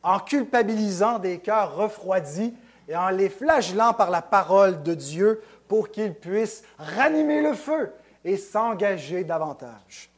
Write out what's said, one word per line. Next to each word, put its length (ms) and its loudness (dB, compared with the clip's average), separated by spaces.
en 160 2
culpabilisant 960 0
des 220 -4
cœurs 360 0
refroidis 760 -4
et 80 -8
en 140 0
les 200 2
flagellant 640 2
par 160 2
la 120 0
parole 640 4
de 100 -2
Dieu 480 0
pour 220 0
qu'ils 240 -6
puissent 500 -6
ranimer 640 0
le 120 0
feu 380 -4
et 140 -2
s'engager 840 -4
davantage. 960 -8